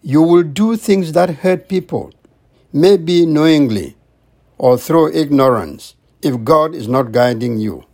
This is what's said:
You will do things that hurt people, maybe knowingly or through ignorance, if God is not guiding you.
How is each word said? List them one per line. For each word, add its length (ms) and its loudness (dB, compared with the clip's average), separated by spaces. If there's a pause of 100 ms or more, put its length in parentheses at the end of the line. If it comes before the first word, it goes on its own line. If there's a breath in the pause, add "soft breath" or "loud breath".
You 200 0
will 220 4
do 320 -2
things 380 -2
that 160 0 (120)
hurt 280 -2
people, 420 -6 (640)
maybe 520 2
knowingly 680 0 (640)
or 200 2
through 360 0
ignorance, 840 -2 (260)
if 220 -4
God 320 0
is 120 -10
not 240 -2
guiding 480 -2
you. 240 -8 (100)